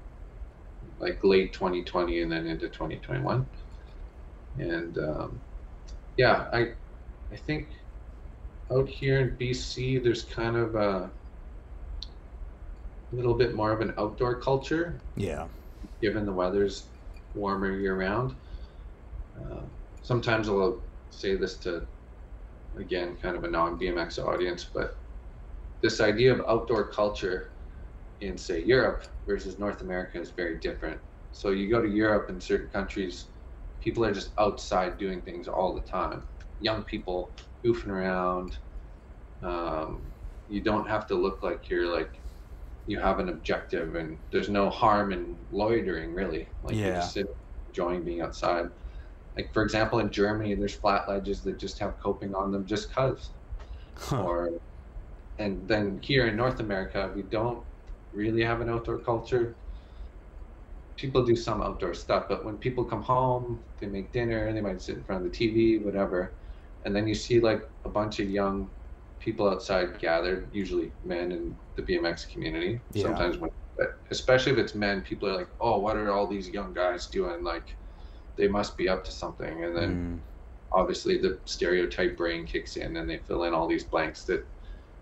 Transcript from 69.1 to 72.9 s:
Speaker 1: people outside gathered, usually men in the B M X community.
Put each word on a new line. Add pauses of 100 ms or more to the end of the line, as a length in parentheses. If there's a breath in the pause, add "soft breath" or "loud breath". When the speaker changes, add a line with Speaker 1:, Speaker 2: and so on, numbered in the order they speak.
Speaker 1:
people
outside
gathered,
usually (140)
men
in (200)
the
B
M
X
community. (140)